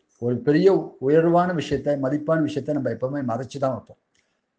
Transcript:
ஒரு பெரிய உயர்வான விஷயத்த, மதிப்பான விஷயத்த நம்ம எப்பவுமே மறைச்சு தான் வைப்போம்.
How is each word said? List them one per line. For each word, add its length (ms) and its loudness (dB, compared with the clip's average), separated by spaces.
ஒரு 200 -2
பெரிய 600 2
உயர்வான 540 4
விஷயத்த, 500 -2
மதிப்பான 380 0
விஷயத்த 300 -4
நம்ம 180 -2
எப்பவுமே 380 -4
மறைச்சு 300 -6
தான் 140 0
வைப்போம். 260 -12